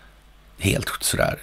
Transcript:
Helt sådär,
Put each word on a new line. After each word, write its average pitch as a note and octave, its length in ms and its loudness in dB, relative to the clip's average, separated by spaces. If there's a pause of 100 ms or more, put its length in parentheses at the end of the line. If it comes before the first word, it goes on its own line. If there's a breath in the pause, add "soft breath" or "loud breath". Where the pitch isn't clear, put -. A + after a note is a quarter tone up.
(580 loud breath)
Helt - 300 0 (120)
sådär, - 420 0